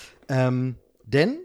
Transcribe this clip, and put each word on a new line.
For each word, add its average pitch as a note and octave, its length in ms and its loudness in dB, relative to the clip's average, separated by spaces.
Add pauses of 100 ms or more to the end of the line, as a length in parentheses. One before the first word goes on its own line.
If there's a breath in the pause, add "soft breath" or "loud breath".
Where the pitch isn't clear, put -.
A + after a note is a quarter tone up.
(300 loud breath)
Ähm, B2+ 460 0 (280)
denn F3 420 2